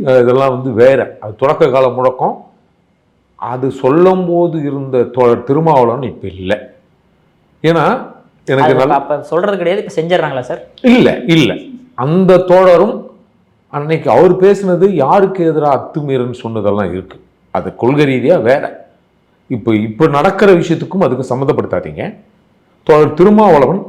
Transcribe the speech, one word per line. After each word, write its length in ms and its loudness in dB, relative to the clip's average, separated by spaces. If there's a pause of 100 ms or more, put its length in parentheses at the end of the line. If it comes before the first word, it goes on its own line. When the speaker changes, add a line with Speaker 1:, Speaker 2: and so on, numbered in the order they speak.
Speaker 1:
அஹ், 160 4
இதெல்லாம் 300 2
வந்து 220 -6
வேற. 480 2
அது 160 -14
தொடக்க 340 0
கால 180 2
முழக்கம். 580 -4 (880)
அது 360 -8
சொல்லும் 560 2
போது 340 -2
இருந்த 420 -4
தோழர் 420 0
திருமாவளவன் 580 0
இப்ப 260 -10
இல்ல. 400 -6 (960)
ஏன்னா 440 0 (380)
எனக்கு 180 0
Speaker 2:
அது 120 2
Speaker 1:
நல்ல 200 2
Speaker 2:
அப்ப 280 -4
சொல்றது 340 -4
கிடையாது, 280 -4
இப்ப 180 -6
செஞ்சிடறாங்களா 380 -2
சார்? 260 -10 (160)
Speaker 1:
இல்ல, 440 4
இல்ல. 280 2 (400)
அந்த 420 2
தோழரும் 760 2 (580)
அன்னைக்கு 420 -4
அவர் 260 4
பேசினது 540 2
யாருக்கு 560 0
எதிராக 300 0
அத்துமீறுன்னு 560 -6
சொன்னதெல்லாம் 600 -4
இருக்கு. 280 -12 (300)
அது 240 -6
கொள்கை 300 0
ரீதியா 380 0
வேற. 440 -2 (600)
இப்ப, 280 -4
இப்ப 320 0
நடக்கிற 460 2
விஷயத்துக்கும் 480 -2
அதுக்கும் 300 -2
சம்மந்தப்படுத்தாதீங்க. 840 -4 (680)
தோழர் 320 4
திருமாவளவன் 760 4